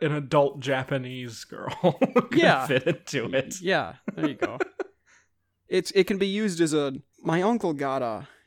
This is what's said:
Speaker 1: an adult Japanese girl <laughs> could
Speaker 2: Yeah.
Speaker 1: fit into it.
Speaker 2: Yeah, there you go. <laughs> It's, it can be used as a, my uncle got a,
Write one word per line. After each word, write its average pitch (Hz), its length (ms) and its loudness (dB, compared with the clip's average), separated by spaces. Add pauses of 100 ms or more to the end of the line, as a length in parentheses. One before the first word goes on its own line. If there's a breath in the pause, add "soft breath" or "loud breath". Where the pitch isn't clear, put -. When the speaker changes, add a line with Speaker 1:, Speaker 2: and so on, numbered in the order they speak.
Speaker 1:
an 147 100 0
adult 143 480 2
Japanese 127 840 -4
girl - 480 -2
<laughs> - 60 -6 (160)
could 240 200 2
Speaker 2:
Yeah. 208 320 6
Speaker 1:
fit - 200 2
into 143 400 -2 (100)
it. - 240 -4
Speaker 2:
Yeah, 165 340 -2 (200)
there 156 140 -2
you 135 60 -4
go. 117 280 -6
<laughs> - 60 -4 (1000 soft breath)
It's, 185 280 -2
it 190 80 6
can 202 120 -2
be 196 120 2
used 196 320 0
as 156 120 4
a, 143 200 0 (320)
my 165 180 2
uncle 208 300 2
got 139 280 -2
a, 117 280 -6 (180 soft breath)